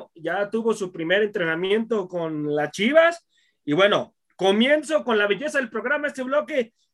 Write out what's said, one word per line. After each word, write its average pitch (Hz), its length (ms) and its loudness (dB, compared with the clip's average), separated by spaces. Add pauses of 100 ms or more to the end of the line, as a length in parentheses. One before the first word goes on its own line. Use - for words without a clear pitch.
(140)
ya 175 360 -4
tuvo 220 240 -2
su 190 180 -8
primer 180 320 0
entrenamiento 196 840 -2
con 156 440 -4
las 151 180 -2
Chivas, 320 540 2 (380)
y 147 80 -4
bueno, 175 420 2 (220)
comienzo 277 680 2
con 226 160 0
la 208 80 2
belleza 277 320 -2
del 254 100 -4
programa, 285 380 -4
este 269 160 -8
bloque. 277 500 -2 (200)